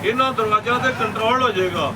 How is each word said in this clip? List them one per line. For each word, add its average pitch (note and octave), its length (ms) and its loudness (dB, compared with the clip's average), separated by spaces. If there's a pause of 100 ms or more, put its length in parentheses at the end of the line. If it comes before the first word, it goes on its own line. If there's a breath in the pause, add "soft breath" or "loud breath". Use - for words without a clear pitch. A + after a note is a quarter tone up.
ਇਹਨਾਂ B3+ 300 0
ਦਰਵਾਜ਼ਿਆਂ A3+ 460 0
ਤੇ B3+ 200 0
ਕੰਟਰੋਲ A3+ 440 0
ਹੋ B3+ 60 2
ਜਾਏਗਾ। F3+ 460 -2